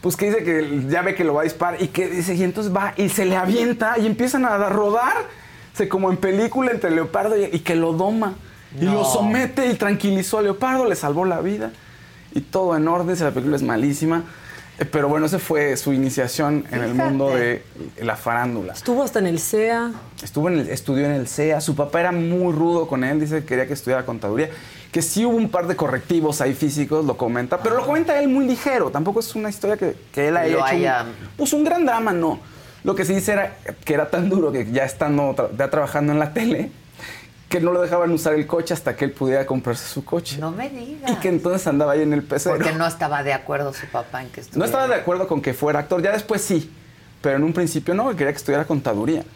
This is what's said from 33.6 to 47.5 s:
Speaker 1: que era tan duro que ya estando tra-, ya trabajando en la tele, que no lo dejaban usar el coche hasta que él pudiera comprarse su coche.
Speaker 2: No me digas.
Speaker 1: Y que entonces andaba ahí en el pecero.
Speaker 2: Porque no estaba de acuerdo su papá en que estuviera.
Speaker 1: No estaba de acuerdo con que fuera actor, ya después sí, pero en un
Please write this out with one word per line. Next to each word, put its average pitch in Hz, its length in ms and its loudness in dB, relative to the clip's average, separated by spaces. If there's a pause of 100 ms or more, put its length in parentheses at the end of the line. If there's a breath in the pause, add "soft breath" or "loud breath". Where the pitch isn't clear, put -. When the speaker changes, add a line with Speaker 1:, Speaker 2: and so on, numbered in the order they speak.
Speaker 1:
que 156 100 0
era - 160 0
tan 175 180 0
duro 175 240 2
que 117 180 -2
ya 131 140 2
estando 143 500 0
tra-, 131 220 0
ya 135 140 0
trabajando 147 420 0
en 147 60 2
la 151 160 0
tele, 226 360 0 (760 loud breath)
que 175 120 0
no 175 120 2
lo 175 100 2
dejaban 175 280 2
usar 160 240 2
el 151 120 2
coche 165 280 -2
hasta 131 220 -4
que - 80 0
él 135 80 -2
pudiera 135 340 2
comprarse 127 400 -2
su - 180 -8
coche. 170 340 -4
Speaker 2:
No 156 120 -4
me 220 180 -8
digas. 269 420 -8
Speaker 1:
Y 226 60 2
que 190 120 -2
entonces 180 380 0
andaba 147 260 2
ahí 151 100 2
en 151 100 2
el 147 100 2
pecero. 143 340 -2
Speaker 2:
Porque 160 160 0
no 165 140 -2
estaba 147 360 -2
de 139 120 -2
acuerdo 139 400 -4
su - 120 -12
papá 123 360 -8
en 127 80 -16
que - 100 -14
estuviera. 131 180 -6
Speaker 1:
No 170 60 2
estaba 262 240 0
de 247 60 2
acuerdo 180 340 0
con 151 140 0
que 135 100 0
fuera 143 280 0
actor, 170 220 0
ya 196 100 2
después 208 300 -2
sí, 160 280 -2 (500 loud breath)
pero 135 160 2
en 143 80 2
un 165 80 2